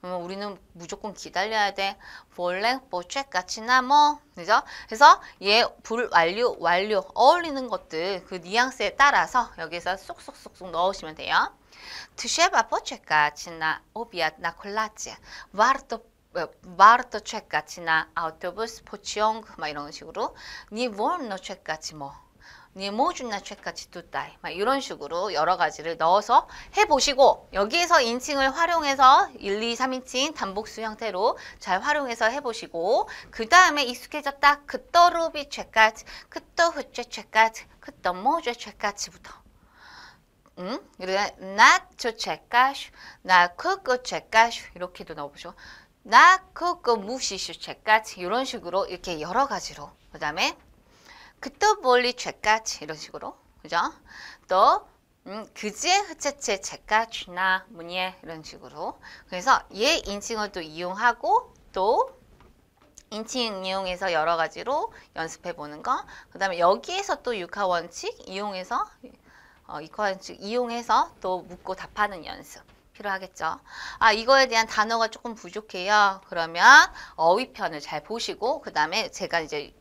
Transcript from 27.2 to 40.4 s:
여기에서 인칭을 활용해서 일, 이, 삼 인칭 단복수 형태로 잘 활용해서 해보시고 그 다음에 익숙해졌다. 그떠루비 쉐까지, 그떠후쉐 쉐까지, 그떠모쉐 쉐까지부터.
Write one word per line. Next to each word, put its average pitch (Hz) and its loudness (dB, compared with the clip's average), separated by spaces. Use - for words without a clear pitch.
여기에서 311 2
인칭을 269 -2
활용해서 302 4
일, 202 -4
이, 233 -4
삼 262 -2
인칭 262 -4
단복수 208 -8
형태로 214 -2
잘 190 -2
활용해서 247 -2
해보시고 226 -2
그 226 -8
다음에 320 6
익숙해졌다. 285 -2
그떠루비 330 2
쉐까지, 220 0
그떠후쉐 330 -4
쉐까지, 220 0
그떠모쉐 220 -4
쉐까지부터. - -10